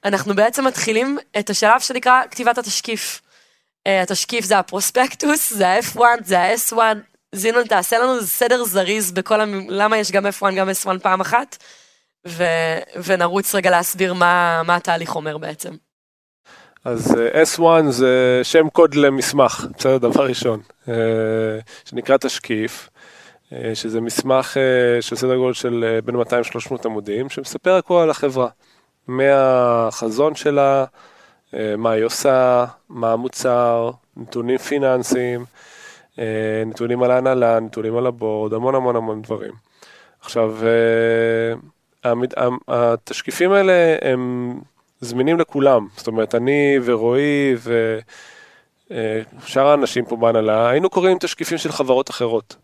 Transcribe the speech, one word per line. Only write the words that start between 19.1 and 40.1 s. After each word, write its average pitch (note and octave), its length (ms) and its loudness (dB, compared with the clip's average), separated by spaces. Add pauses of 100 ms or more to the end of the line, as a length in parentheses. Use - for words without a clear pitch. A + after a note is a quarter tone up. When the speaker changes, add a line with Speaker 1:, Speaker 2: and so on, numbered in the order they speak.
Speaker 2:
בסדר? C3+ 200 2
דבר B2 280 2
ראשון, A#2+ 340 -4 (300)
אה, A#2 40 -4 (920)
שנקרא B2+ 320 0
תשקיף, - 720 -4 (640)
אה, A#2+ 200 -8
שזה A2+ 280 -4
מסמך, C3 560 -2
אה, B2 440 2
של A#2+ 140 -8
סדר B2+ 200 0
גודל B2+ 180 0
של, A#2 340 -4
אה, A2+ 140 0
בין A#2+ 140 -6
מאתיים A#2+ 280 0
שלוש - 280 -8
מאות A#2+ 140 -8
עמודים, A2 440 -6
שמספר - 460 -2
הכל F3 280 2
על D#3+ 60 2
החברה, C3 380 -2 (600)
מהחזון B2+ 1300 2
שלה, C#3 500 2 (680)
אה, G#2+ 240 -4
מה A2+ 140 0
היא A2 120 0
עושה, B2+ 600 2 (240)
מה A2+ 240 -2
המוצר, A#2+ 760 0 (260)
נתונים A#2+ 400 -4
פיננסיים, B2+ 880 -2 (720)
אה, A2 460 -4
נתונים A#2+ 380 -2
על B2 80 2
ההנהלה, B2+ 480 2
נתונים A2 380 -6
על B2 100 -2
הבורד, A2 460 -4
המון, B2+ 220 -2
המון, B2+ 200 0
המון A2 260 -4
דברים. G#2 320 -10 (680)